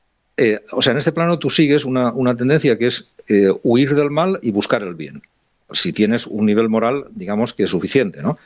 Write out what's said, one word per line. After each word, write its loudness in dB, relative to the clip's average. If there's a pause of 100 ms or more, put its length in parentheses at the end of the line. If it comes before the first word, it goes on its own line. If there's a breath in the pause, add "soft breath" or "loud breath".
(380)
eh, 2 (120)
o -4
sea, 2
en 0
este -2
plano 0
tú -4
sigues 2
una, -2
una 0
tendencia 2
que 0
es, -6 (200)
eh, 4 (140)
huir 2
del 0
mal -2
y -4
buscar -2
el -8
bien. -14 (480)
Si -2
tienes 0
un -2
nivel 2
moral, -2
digamos, -6
que -2
es 0
suficiente, -2
¿no? -4